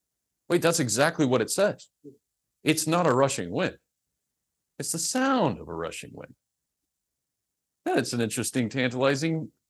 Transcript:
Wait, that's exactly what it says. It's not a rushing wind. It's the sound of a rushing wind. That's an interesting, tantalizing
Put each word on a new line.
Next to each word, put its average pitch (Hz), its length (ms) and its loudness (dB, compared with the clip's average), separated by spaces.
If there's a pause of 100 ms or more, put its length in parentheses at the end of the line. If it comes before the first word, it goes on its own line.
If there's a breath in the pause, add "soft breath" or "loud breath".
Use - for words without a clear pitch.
(480)
Wait, 170 140 2
that's 165 180 2
exactly 143 460 2
what 123 140 4
it 107 100 -2
says. - 380 0 (760)
It's 156 240 0
not 170 200 2
a 131 80 4
rushing 123 360 0
wind. 127 260 -4 (1000)
It's - 140 -6
the 170 60 -6
sound 240 600 0
of 80 80 -14
a 82 60 -10
rushing 80 380 -8
wind. - 220 -18 (1500)
That's 135 280 0
an 120 80 -2
interesting, 117 480 -2
tantalizing 135 840 0 (200)